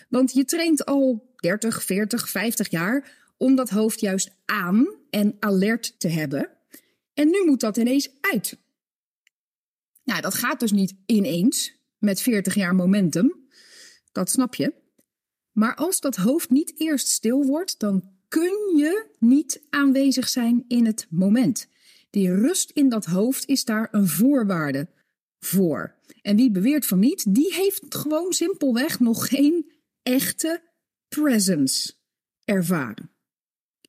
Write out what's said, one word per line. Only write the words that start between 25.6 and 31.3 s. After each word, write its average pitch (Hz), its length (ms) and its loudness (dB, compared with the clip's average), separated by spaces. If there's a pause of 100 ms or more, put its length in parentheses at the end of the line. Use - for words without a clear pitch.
En 208 140 0
wie 247 140 4
beweert 220 360 0
van 180 120 0
niet, 214 360 2
die 339 200 2
heeft 381 400 -2
gewoon 320 380 -4
simpelweg 311 680 -2
nog 226 280 0
geen 294 440 0 (300)
echte 320 600 -2 (460)
presence 190 880 0 (500)